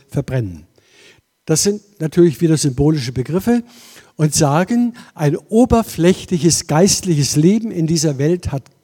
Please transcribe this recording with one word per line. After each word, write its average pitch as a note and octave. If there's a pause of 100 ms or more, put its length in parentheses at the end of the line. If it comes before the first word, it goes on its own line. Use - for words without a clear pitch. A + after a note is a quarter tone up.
verbrennen. A2+ (760)
Das D#3
sind G#3 (180)
natürlich D#3+
wieder D#3+
symbolische C#3+
Begriffe F#3+ (500)
und D3+
sagen, F#3+ (200)
ein D3
oberflächliches F#3+
geistliches D#3
Leben G#3
in E3
dieser D3+
Welt E3+
hat C3+ (200)